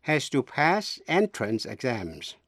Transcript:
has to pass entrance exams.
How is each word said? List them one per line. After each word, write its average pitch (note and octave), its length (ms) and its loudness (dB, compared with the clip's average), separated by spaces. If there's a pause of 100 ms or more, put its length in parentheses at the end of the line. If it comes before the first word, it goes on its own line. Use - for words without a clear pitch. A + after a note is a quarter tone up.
has D3+ 320 0
to C#3 80 4
pass E3+ 640 0
entrance D3 640 0
exams. G2 640 -6 (120)